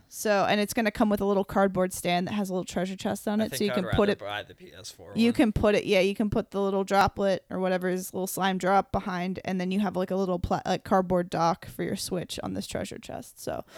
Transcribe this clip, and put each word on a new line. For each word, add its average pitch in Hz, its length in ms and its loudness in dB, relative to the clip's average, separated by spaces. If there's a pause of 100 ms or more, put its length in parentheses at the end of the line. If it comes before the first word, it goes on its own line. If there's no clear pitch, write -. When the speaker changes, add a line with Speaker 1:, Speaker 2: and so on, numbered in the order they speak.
Speaker 1:
So, 202 380 2
and 208 120 4
it's 208 140 0
gonna 220 180 0
come 214 180 2
with 202 120 2
a 196 40 0
little 202 200 2
cardboard 185 480 2
stand 180 340 0
that - 60 -6
has 202 160 -2
a 185 40 -6
little 185 120 -2
treasure 190 320 -4
chest 202 320 -4
on 208 100 0
Speaker 2:
I 220 60 2
Speaker 1:
it, - 40 -6
Speaker 2:
think - 80 -8
Speaker 1:
so 214 60 0
you 208 80 2
Speaker 2:
I'd - 40 0
Speaker 1:
can 202 100 2
put 190 240 2
Speaker 2:
rather - 20 2
Speaker 1:
it - 80 -2
Speaker 2:
buy 104 240 -6
the 92 120 -16
P - 220 -20
S - 140 -14
four - 240 -18
Speaker 1:
You 226 140 6
Speaker 2:
one. 226 40 0
Speaker 1:
can 226 200 4
put 208 200 4
it, 190 120 2
yeah, 185 160 4
you 196 120 2
can 208 160 0
put 214 220 -2
the 196 100 -4
little 196 220 2
droplet 196 680 2
or 180 100 -6
whatever 185 280 0
is 185 260 -4
little 185 140 -2
slime 185 300 0
drop 190 340 2
behind, 185 540 -2
and 185 140 -2
then 185 120 -2
you 196 80 2
have, 190 160 0
like, 185 160 0
a 185 60 0
little 180 200 0
pla-, - 280 -2
like, 185 180 -2
cardboard 185 480 2
dock 165 340 0
for - 180 -10
your - 120 -4
Switch - 480 -6
on 190 120 -6
this 196 120 -8
treasure - 320 -8
chest. - 420 -14
So - 220 -6 (140)